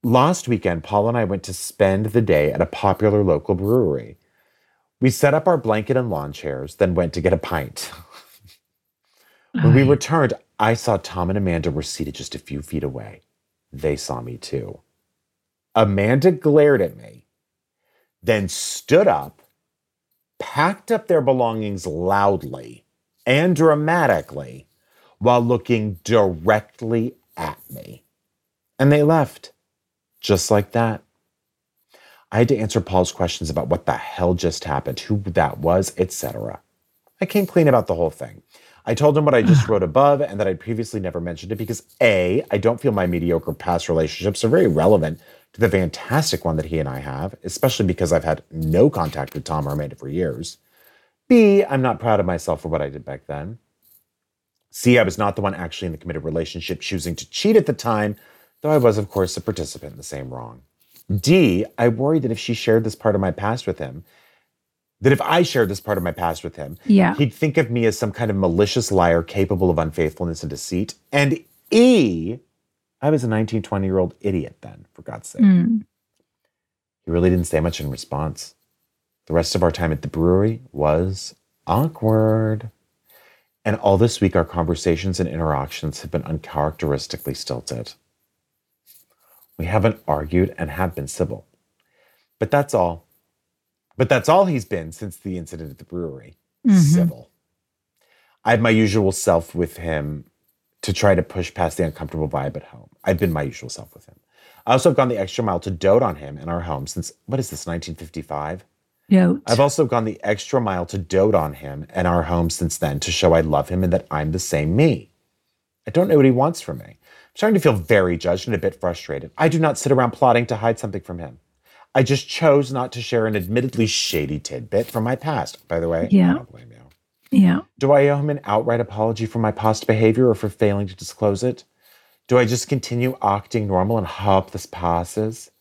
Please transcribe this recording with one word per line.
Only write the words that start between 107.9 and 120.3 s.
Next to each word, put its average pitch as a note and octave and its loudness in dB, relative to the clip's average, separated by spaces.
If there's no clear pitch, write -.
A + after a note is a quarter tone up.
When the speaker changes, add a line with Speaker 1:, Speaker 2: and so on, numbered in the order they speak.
Speaker 1:
fifty-five? D#2 -10
Speaker 2:
Dote. F#3 4
Speaker 1:
I've A#2+ 2
also C#3+ 4
gone A#2 0
the A2 -6
extra G#2+ -2
mile F#2 -2
to - -10
dote G2 2
on D#2 0
him C#2+ -14
and F2+ -2
our F2 2
home E2+ 0
since E2 -4
then C#2+ -4
to - -6
show E2 2
I E2 4
love D2+ 0
him F2+ -2
and E2+ 0
that F#2 -2
I'm D2+ -4
the F#2 -4
same D#2 -2
me. C#3+ 0
I A2 -10
don't F3+ 0
know E3 4
what C#3 6
he C3 6
wants C#3 0
from C#2 -10
me. - -16
I'm - -20
starting G#3+ 0
to F#3 4
feel C#3+ 4
very F2+ 2
judged F2 -2
and G#2+ -2
a - -2
bit F#2+ -4
frustrated. E2+ -6
I D#3+ 2
do D#3+ 0
not D#3 0
sit C#3 -4
around B2 2
plotting A#2+ 2